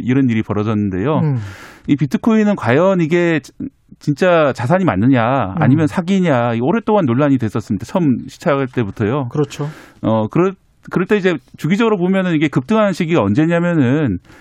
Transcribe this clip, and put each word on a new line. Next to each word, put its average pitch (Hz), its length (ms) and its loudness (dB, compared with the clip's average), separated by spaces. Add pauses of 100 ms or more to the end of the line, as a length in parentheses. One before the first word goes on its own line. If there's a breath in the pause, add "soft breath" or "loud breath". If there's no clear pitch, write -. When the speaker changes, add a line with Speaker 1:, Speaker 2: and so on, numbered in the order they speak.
Speaker 1:
이런 127 260 2
일이 107 120 -2
벌어졌는데요. 104 760 -2
Speaker 2:
음. 147 180 0 (520 loud breath)
Speaker 1:
이 143 80 2
비트코인은 208 600 0
과연 175 440 2
이게 165 400 2
지-, - 120 -20 (460)
진짜 156 560 2
자산이 165 300 0
맞느냐, 120 380 2
Speaker 2:
음. 113 360 -2
Speaker 1:
아니면 151 280 4
사기냐, 165 680 0
이 113 60 -2
오랫동안 208 460 0
논란이 135 320 2
됐었습니다. 110 480 -4
처음 147 320 0 (100)
시작할 139 380 -2
때부터요. 120 640 -4
Speaker 2:
그렇죠. 147 380 -4 (340 loud breath)
Speaker 1:
어, 110 260 0
그럴, 185 240 0 (380)
그럴 180 160 -2
때 208 100 2
이제 185 180 0 (220)
주기적으로 208 400 0
보면은 185 380 0
이게 151 140 2
급등하는 202 440 0
시기가 160 300 0
언제냐면은, 151 960 0 (220 soft breath)